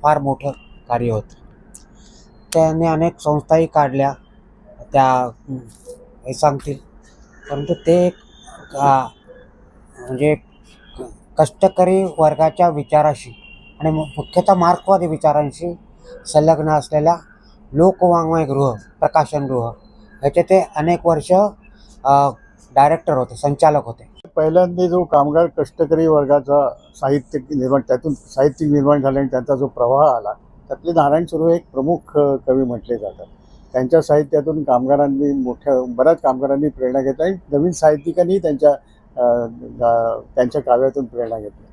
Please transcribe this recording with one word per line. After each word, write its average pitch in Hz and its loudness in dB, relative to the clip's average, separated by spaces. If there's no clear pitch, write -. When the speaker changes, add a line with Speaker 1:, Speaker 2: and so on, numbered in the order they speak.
Speaker 1:
फार 151 2
मोठं 139 -4
कार्य 120 -2
होतं. 107 -6
त्यांनी 160 2
अनेक 165 -2
संस्थाही 156 0
काढल्या, 139 0
त्या, 127 2
हे 131 -10
सांगतील, 139 -2
परंतु 143 -4
ते 175 2
एक, 180 0
आ, 135 2
म्हणजे 139 -2
कष्टकरी 185 2
वर्गाच्या 156 2
विचाराशी 151 -2
आणि 156 -2
मु-, 156 -4
मुख्यतः 175 0
मार्क्सवादी 175 2
विचारांशी 156 -2
संलग्न 156 2
असलेल्या 156 0
लोकवाङ्मयगृह, 160 2
प्रकाशनगृह 139 -2
ह्याचे 143 0
ते 190 2
अनेक 170 -2
वर्ष, 165 0
अ, 139 2
डायरेक्टर 151 2
होते, 123 -4
संचालक 147 0
होते. - -16
Speaker 2:
पहिल्यांदा 175 2
जो 175 0
कामगार 151 2
कष्टकरी 160 -2
वर्गाचा 143 2
साहित्य 139 -4
निर्माण, 131 -2
त्यातून 131 -4
साहित्य 139 -2
निर्माण 147 2
झाले 135 0
आणि 139 -2
त्यांचा 127 -2
जो 135 -4
प्रवाह 131 2
आला, 107 -6
त्यातले 156 -8
नारायण 160 2
सुर्वे 165 0
एक 170 -6
प्रमुख, 151 -2
अ, 139 2
कवी 131 2
म्हटले 120 -6
जातात. 95 -12
त्यांच्या 131 2
साहित्यातून 151 0
कामगारांनी 139 0
मोठ्या, 127 -2
बऱ्याच 131 2
कामगारांनी 139 -2
प्रेरणा 131 -2
घेतली 135 -2
आणि 190 -2
नवीन 156 0
साहित्यिकांनी 165 0
त्यांच्या, 151 2
अ, 120 0
गा-, 117 -2
त्यांच्या 127 -2
काव्यातून 131 0
प्रेरणा 117 -8
घेतली. 104 -16